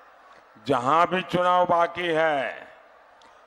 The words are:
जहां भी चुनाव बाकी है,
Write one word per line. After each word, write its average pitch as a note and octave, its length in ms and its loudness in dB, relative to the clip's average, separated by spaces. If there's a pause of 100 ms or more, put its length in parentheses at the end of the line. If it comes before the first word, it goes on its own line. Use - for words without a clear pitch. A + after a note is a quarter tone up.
(640)
जहां C#3 420 2
भी F3+ 160 -2
चुनाव F3+ 420 2
बाकी F3 420 0
है, D3 600 -2 (800)